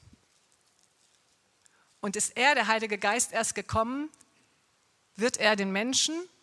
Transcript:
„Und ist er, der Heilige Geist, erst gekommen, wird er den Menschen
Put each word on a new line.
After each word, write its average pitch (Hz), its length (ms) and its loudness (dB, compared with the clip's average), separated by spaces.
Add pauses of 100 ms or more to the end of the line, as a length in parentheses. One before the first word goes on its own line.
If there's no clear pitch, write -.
(2000)
„Und 208 140 -4
ist - 220 -4
er, 262 180 4
der 226 120 2
Heilige 214 320 0
Geist, 208 340 0
erst 226 220 -2
gekommen, 233 560 -4 (1080)
wird 240 220 0
er 214 180 4
den 196 140 -2
Menschen 247 440 0 (280)